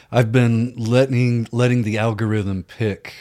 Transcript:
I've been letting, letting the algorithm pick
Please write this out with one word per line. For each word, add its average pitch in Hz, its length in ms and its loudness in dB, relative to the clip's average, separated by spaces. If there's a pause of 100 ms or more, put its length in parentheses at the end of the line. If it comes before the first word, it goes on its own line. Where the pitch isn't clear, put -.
(100)
I've 120 220 2
been 120 440 2
letting, 120 760 0
letting 123 320 2
the 107 140 -2
algorithm 107 680 -2
pick - 560 -6